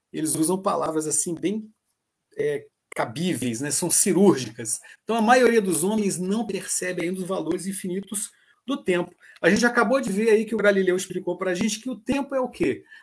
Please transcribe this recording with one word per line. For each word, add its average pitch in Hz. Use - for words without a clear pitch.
eles 156
usam 170
palavras 160
assim 160
bem, 214
é, 143
cabíveis, 127
né, 147
são 170
cirúrgicas. 160
Então, 220
a 226
maioria 233
dos 175
homens 196
não 196
percebe 180
ainda 185
os 185
valores 170
infinitos 196
do 269
tempo. 175
A 175
gente 226
acabou 240
de 214
ver 214
aí 220
que 214
o 214
Galileu 196
explicou 185
pra 185
gente 208
que 254
o 247
tempo 277
é 262
o 247
quê? 143